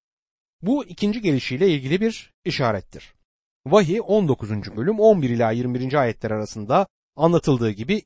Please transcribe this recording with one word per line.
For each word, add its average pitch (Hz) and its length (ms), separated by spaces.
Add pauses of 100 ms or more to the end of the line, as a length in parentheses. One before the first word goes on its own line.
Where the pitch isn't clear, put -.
(640)
Bu 254 220
ikinci 208 360
gelişiyle 156 500
ilgili 147 300
bir 220 320 (120)
işarettir. 113 680 (520)
Vahiy 185 400
on 202 220
dokuzuncu 107 480
bölüm 196 240
on 214 220
bir 127 80
ila 117 200
yirmi 123 240
birinci 127 240
ayetler 117 320
arasında 107 560 (300)
anlatıldığı 147 540
gibi 120 360